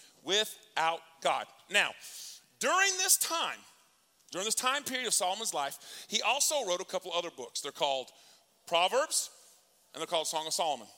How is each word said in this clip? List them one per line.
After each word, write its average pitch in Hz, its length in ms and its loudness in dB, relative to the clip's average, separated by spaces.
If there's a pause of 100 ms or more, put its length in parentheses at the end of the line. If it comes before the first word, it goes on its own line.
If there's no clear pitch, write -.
(240)
without 165 760 0 (200)
God. 131 240 2 (240)
Now, 180 220 4 (680)
during 370 380 4
this 370 200 4
time, 202 420 -2 (720)
during 180 140 -4
this 220 100 0
time 269 280 0
period 254 220 -4
of 202 80 0
Solomon's 202 400 0
life, 143 240 -4 (300)
he - 160 0
also 269 420 2
wrote 180 160 0
a 185 40 -8
couple 180 280 -6
other 170 160 -2
books. - 320 -10
They're 143 100 -8
called 135 380 0 (580)
Proverbs, 190 640 2 (640)
and 147 80 -10
they're 160 60 -4
called 160 180 0
Song 156 220 -2
of 151 60 -2
Solomon. 139 340 0 (100)